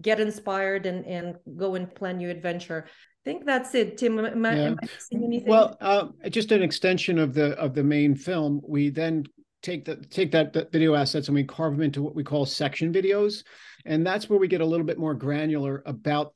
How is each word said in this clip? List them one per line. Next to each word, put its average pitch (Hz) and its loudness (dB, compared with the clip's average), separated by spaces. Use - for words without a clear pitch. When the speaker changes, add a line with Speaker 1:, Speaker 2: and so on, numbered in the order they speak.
Speaker 1:
get 214 2
inspired, 196 -2
and, 185 -6
and 175 -8
go 190 -2
and 180 -8
plan 180 -6
your 175 -6
adventure. 170 -8
I - -16
think 349 -8
that's 262 0
it, 226 0
Tim. 226 0
Am 226 -2
I, 226 2
Speaker 2:
Yeah. 151 2
Speaker 1:
am - -2
I - -6
missing - -8
anything? 233 0
Speaker 2:
Well, 220 6
uh, 202 2
just 214 0
an 196 6
extension 180 2
of 143 2
the, 147 2
of 143 -2
the 143 2
main 147 4
film. 147 -2
We 143 0
then 156 -2
take 175 -6
the, 160 -8
take 180 -2
that, 156 4
the 160 -2
video 160 4
assets 143 0
and 143 2
we 143 4
carve 151 -2
them 147 -2
into 143 0
what 151 -6
we 151 -4
call 143 0
section 156 -2
videos. 202 2
And 160 0
that's 202 -2
where 208 4
we 190 4
get 180 0
a 165 2
little 160 0
bit 160 -4
more 156 -2
granular 139 -2
about 147 -2